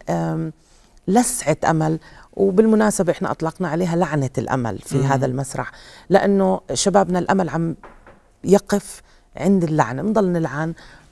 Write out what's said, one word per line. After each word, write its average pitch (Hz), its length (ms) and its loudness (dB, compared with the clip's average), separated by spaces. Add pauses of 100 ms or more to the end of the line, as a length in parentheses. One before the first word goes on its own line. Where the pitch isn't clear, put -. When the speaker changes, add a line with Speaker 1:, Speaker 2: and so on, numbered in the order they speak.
Speaker 1:
آم، 165 440 -4 (540)
لسعة 190 500 2 (120)
أمل، 156 300 0 (340)
وبالمناسبة 202 760 4
إحنا 165 200 -4
أطلقنا 160 360 -6
عليها 165 280 -2
لعنة 151 420 0
الأمل 113 420 -4
في - 180 -6
Speaker 2:
مم. 139 60 2
Speaker 1:
هذا 135 220 0
المسرح، 127 460 -6 (380)
لأنه 196 520 2 (120)
شبابنا 180 460 2
الأمل 185 300 0
عم 165 260 -4 (680)
يقف - 580 0 (360)
عند 185 260 2
اللعنة، 143 380 0
بنضل 208 260 0
نلعن، 160 460 -4 (380)